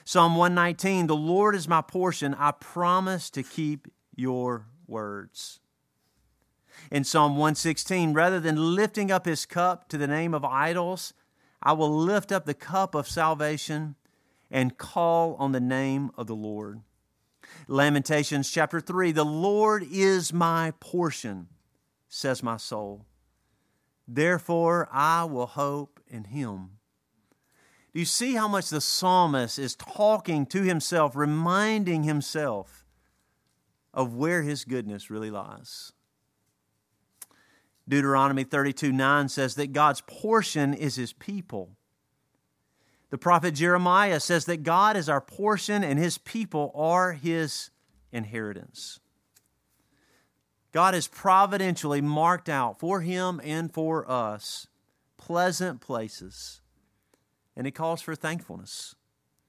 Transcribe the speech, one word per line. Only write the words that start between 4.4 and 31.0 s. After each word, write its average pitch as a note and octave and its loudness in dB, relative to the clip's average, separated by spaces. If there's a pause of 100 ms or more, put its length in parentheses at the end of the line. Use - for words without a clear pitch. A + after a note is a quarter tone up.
words." G#2 -12 (1300)
In C#3+ 0
Psalm D3 4
one D3+ 4
sixteen, E3 0
"Rather F3+ 2
than D#3+ 0
lifting G3+ 0
up F3 0
his D#3+ -4
cup F3+ -2
to D#3 -6
the C#3+ -2
name D#3+ -2
of C#3+ -4
idols, E3+ -2 (480)
I D3+ 4
will D#3 2
lift G3 0
up F#3+ -2
the C#3+ -4
cup F#3 -2
of C#3+ -2
salvation D3+ -2 (520)
and B2+ 0
call E3+ 2
on C#3 -2
the C3 0
name C3+ 0
of A#2+ -6
the A2 -8
Lord." G#2+ -10 (840)
Lamentations C#3+ 2
chapter D#3+ 0
three, F3+ 0
"The D3+ 4
Lord G3+ 2
is F#3 2
my E3 2
portion, A#2+ -6 (580)
says C3 -4
my A#2 -4
soul. G#2 -10 (1000)
Therefore E3+ 0
I E3 2
will B2+ -4
hope C#3+ -6
in A2+ -12
him." G2+ -10 (1160)
Do D#3+ -4
you E3+ -2
see B3 -2
how G#3+ 0
much G3+ -2
the D3+ -2
psalmist D#3+ 2
is C3+ -6
talking G3 0
to F#3+ -2
himself, E3 2